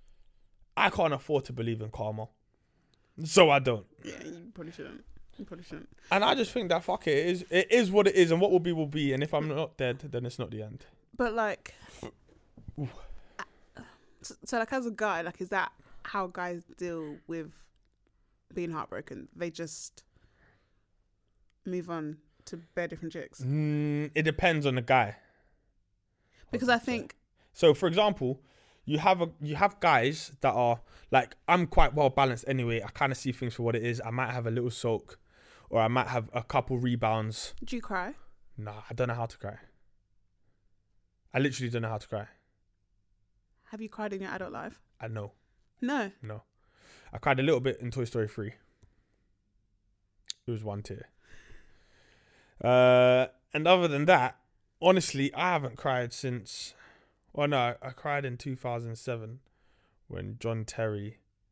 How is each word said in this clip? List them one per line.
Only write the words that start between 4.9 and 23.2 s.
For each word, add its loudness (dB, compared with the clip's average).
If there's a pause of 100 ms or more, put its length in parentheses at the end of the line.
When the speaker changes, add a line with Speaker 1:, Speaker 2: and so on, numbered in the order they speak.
Speaker 2:
You -14
probably -16
shouldn't. -16 (220)
Speaker 1:
And 4
I 4
just 0
think -2
that, 0
fuck -4
it, 4
it 2
is, -2
it 2
is 6
what 6
it 2
is, 8
and 4
what 6
will 8
be -2
will -2
be. 0
And 0
if -4
I'm 0
not -4
dead, -2 (120)
then -4
it's -10
not -6
the -8
end. -16 (300)
Speaker 2:
But, 0
like, -4 (1040)
Speaker 1:
Oof. -6 (1300)
Speaker 2:
so, -12 (120)
so, -2
like, 0
as 0
a -4
guy, 0
like, -8
is -8
that -2 (340)
how -4
guys -8 (140)
deal -8 (100)
with -8 (1000)
being -6
heartbroken? -10
They -8
just -12 (1600)
move -6
on -8 (280)
to -14 (160)
bare -4
different -10
chicks? -14